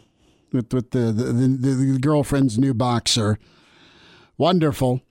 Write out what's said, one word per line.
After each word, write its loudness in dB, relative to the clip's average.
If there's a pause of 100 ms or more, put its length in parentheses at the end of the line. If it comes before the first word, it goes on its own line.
(520)
with, -4
with -4
the, 0
the, -2
the, 0 (180)
the 0
girlfriend's 0
new 2
boxer. 0 (1000)
Wonderful. 0 (100)